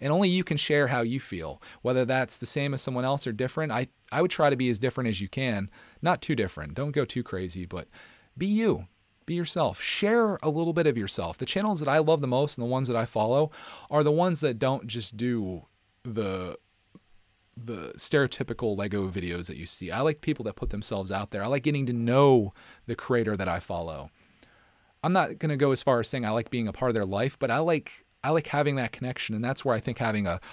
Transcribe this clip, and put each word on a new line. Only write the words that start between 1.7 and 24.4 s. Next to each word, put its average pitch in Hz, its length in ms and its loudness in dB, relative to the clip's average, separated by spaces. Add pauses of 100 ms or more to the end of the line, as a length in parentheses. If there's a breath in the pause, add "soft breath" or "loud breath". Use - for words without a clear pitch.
whether 127 240 2
that's 131 320 0
the 123 80 -8
same 143 260 -2
as 131 80 -4
someone 127 240 -2
else 135 220 -2
or 123 60 -2
different. 131 400 -2
I, 123 160 -2 (220)
I 151 120 2
would 180 80 2
try 151 180 4
to 139 80 6
be 127 140 2
as 113 80 0
different 123 320 0
as 95 100 -2
you 98 80 -4
can. 110 400 -2 (320 loud breath)
Not 170 220 0
too 160 120 -2
different. 92 380 -2
Don't 139 200 -4
go 143 120 0
too 120 180 -4
crazy, 92 440 -6
but 87 220 -10 (500 loud breath)
be 185 80 -2
you. 202 400 2 (400)
Be 165 80 -4
yourself. 165 480 -2
Share 214 600 2
a 156 60 0
little 165 240 0
bit 165 140 2
of 139 100 4
yourself. 95 400 -4
The - 80 -6
channels 196 360 0
that 156 80 -2
I 143 100 4
love 156 240 4
the 139 40 0
most 135 300 2
and 120 100 -4
the 120 40 -2
ones 127 180 0
that 120 80 0
I 113 80 0
follow 123 460 2 (400 loud breath)
are 151 120 4
the 147 80 4
ones 170 300 2
that 131 180 0
don't 131 280 0
just 110 320 -8
do 107 480 -2 (360)
the, 98 560 -4 (960)
the 113 440 -12
stereotypical 123 800 0
Lego 101 320 -2
videos 87 380 -4
that 65 100 -12
you 85 80 -10
see. - 240 -8
I 92 100 -2
like 151 220 0
people 139 220 -2
that 107 120 -6
put - 140 -4
themselves 98 420 -4
out 101 180 -4
there. 98 140 -4
I - 20 -2
like 135 160 0
getting 147 220 0
to 123 80 0
know 120 600 6 (320 loud breath)
the 117 80 -6
creator 113 420 0
that 92 120 -2
I 87 120 -2
follow. 82 500 -8 (920 soft breath)